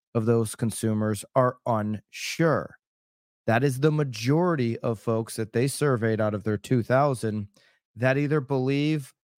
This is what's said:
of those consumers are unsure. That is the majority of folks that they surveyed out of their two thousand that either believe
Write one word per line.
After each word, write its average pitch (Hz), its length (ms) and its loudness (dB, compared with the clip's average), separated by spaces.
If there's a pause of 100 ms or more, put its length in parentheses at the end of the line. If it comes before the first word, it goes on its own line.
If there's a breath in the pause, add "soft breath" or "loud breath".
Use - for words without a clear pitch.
(140)
of 113 120 0
those 117 300 2
consumers 107 680 -2 (140)
are 127 180 2 (100)
unsure. 107 1120 -2 (680)
That 113 160 4
is 131 160 0
the 151 140 4
majority 139 840 0
of 117 200 -4
folks 113 380 -4
that 110 160 -6
they 127 160 2
surveyed 117 500 0
out 107 140 0
of 101 100 -6
their 107 140 0
two 123 260 0
thousand 117 640 0 (480 soft breath)
that 127 220 2
either 147 240 0
believe 139 720 0 (240)